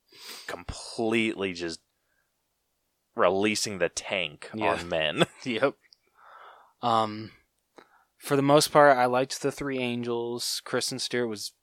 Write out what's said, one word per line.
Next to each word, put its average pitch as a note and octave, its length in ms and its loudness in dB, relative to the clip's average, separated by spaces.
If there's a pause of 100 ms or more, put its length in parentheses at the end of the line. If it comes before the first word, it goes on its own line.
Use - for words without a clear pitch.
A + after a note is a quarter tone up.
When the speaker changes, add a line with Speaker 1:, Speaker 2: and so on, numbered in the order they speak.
(460)
Speaker 1:
completely A2 1080 -2
just E2+ 260 -6 (1400)
releasing G#2 640 0
the E2+ 100 2
tank D#2+ 640 -8
Speaker 2:
Yeah. G#2 200 -2
Speaker 1:
on E2+ 140 -6
men. E2+ 460 0
<laughs> - 80 -20
Speaker 2:
Yep. B2+ 320 -2 (1080)
Um, A2 500 -2 (840)
for - 180 -2
the C#3 60 4
most D3 300 6
part, C#3+ 260 8
I B2 80 4
liked B2+ 340 -2
the C#3+ 100 -2
three C3+ 280 -6
angels. A#2+ 880 -4
Kristen B2+ 320 -4
Stewart A#2+ 320 -2
was G#2 220 -10 (100)